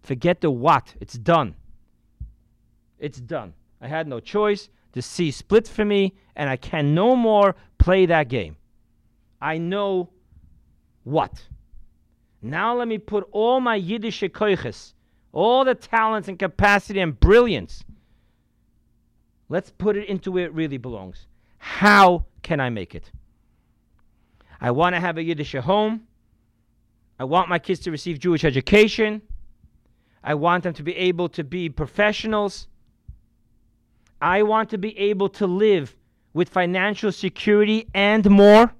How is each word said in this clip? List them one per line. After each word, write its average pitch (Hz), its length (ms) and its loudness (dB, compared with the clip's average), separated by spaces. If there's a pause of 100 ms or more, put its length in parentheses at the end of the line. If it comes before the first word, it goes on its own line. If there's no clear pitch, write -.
Forget 160 380 -2
the 160 100 0
what. 131 500 0
It's - 180 -16
done. 127 360 0 (1400)
It's 131 220 -12
done. 113 340 -10 (260)
I 123 80 -14
had 156 200 -6
no 120 120 -10
choice. 208 480 -4 (240)
The 123 100 -8
sea 170 280 -4
split - 380 0
for - 160 -4
me, 202 300 0 (200)
and 143 140 -4
I 131 80 -2
can 151 380 -2
no 220 200 4
more 214 400 4 (240)
play 185 280 4
that 160 220 2
game. 95 280 -6 (840)
I 156 180 -4
know 185 520 -4 (920)
what. 143 380 -4 (960)
Now 180 360 -4
let 240 120 -4
me 220 100 -6
put 208 340 -6
all 233 280 0
my 233 160 0
Yiddish 208 440 -6
koiches, 190 760 -4 (380)
all 247 320 2
the 254 100 2
talents 220 540 -2
and 185 100 -12
capacity 196 600 0
and 156 180 -4
brilliance, 202 680 2 (1600)
let's 175 220 -6
put 202 260 -2
it 208 120 -8
into 190 240 -6
where 180 140 -2
it 156 80 -12
really 151 240 -6
belongs. 107 480 -14 (320)
How 196 680 4 (160)
can 156 180 -4
I 127 100 -2
make 104 240 -10
it? - 160 -18 (1500)
I 120 100 -4
want 170 240 0
to 170 60 -2
have 170 180 -6
a 165 40 -8
Yiddish 160 320 -6
home. 214 480 -2 (1160)
I 131 60 -8
want 170 240 0
my 175 100 -2
kids 185 220 -6
to 180 100 -8
receive 156 280 -10
Jewish 165 260 -2
education. 214 800 2 (1000)
I 151 120 -4
want 170 300 0
them 175 100 -6
to 151 80 -16
be 170 140 -8
able 180 340 -2
to 160 140 -10
be 165 240 -8
professionals. 208 1000 -4 (1500)
I 180 220 2
want 214 280 0
to 214 80 -6
be 208 200 -8
able 202 320 0
to 202 160 -4
live 185 500 0 (360)
with 175 160 -2
financial 185 640 -2
security 208 840 0
and 208 340 4
more. 208 520 10